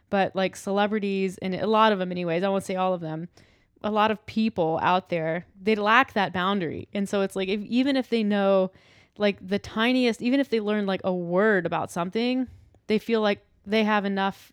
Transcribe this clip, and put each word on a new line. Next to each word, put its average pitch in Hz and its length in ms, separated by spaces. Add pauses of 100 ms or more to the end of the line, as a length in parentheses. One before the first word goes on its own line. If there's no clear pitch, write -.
(100)
But, 196 240
like, 185 220
celebrities, 196 840
and 185 160
a 180 140
lot 220 240
of 190 80
them 180 100
anyways, 175 320
I 196 60
won't 196 160
say 196 100
all 185 200
of 175 60
them, 160 280 (560)
a 214 80
lot 214 180
of 208 160
people 190 560
out 180 280
there, 165 360 (160)
they 214 140
lack 220 380
that 190 180
boundary. 185 600
And 196 160
so 202 120
it's 196 160
like, 190 120
if, 208 120
even 254 360
if 254 120
they 226 160
know, 196 480 (440)
like, 202 200 (100)
the 196 140
tiniest, 240 600
even 247 200
if 262 80
they 226 100
learn, 208 280
like, 190 180
a 185 100
word 180 520
about 165 260
something, 233 560 (400)
they 214 100
feel 226 220
like 208 240 (200)
they 214 200
have 208 220
enough 196 460